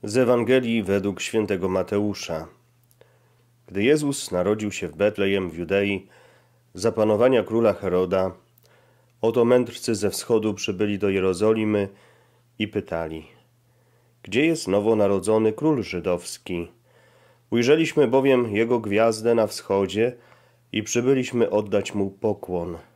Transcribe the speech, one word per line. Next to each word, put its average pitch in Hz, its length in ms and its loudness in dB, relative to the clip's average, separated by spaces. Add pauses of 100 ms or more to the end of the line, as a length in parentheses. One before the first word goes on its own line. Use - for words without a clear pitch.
Z 104 100 -2
Ewangelii 120 640 2
według 98 380 -2
świętego 98 480 -2
Mateusza. 92 760 -4 (1200)
Gdy 95 160 -4
Jezus 143 480 0
narodził 101 420 -2
się 90 160 -8
w 73 80 -14
Betlejem 98 540 0
w 80 80 -12
Judei, 98 500 -2 (680)
za 104 180 0
panowania 110 500 2
króla 110 300 2
Heroda, 92 600 0 (880)
oto 117 240 2
mędrcy 123 500 2
ze 98 160 -2
wschodu 107 440 0
przybyli 104 440 -4
do 101 120 0
Jerozolimy 101 760 0 (720)
i 104 100 -4
pytali: 82 580 -6 (960)
"Gdzie 120 240 0
jest 165 220 -2
nowonarodzony 104 840 2
król 139 300 0
żydowski? 87 840 -6 (840)
Ujrzeliśmy 143 580 2
bowiem 123 480 2
jego 117 240 2
gwiazdę 110 540 2
na 113 120 2
wschodzie 101 680 -2 (560)
i 107 100 -2
przybyliśmy 123 680 0
oddać 104 440 -2
mu 98 160 -2
pokłon". 90 680 -6 (180)